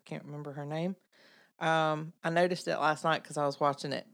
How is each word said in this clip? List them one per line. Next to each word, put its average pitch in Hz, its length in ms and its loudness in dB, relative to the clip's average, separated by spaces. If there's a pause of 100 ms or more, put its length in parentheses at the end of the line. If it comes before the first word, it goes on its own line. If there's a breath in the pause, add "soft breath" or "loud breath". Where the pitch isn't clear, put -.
can't - 200 -10
remember 147 280 -10
her 143 120 -8
name. 165 300 -4 (640 soft breath)
Um, 160 520 2 (120)
I 170 60 0
noticed 175 380 2
it 165 100 0
last 151 280 2
night 160 180 2
'cause - 140 -10
I 147 80 2
was 139 140 -2
watching 143 340 0
it, - 200 -4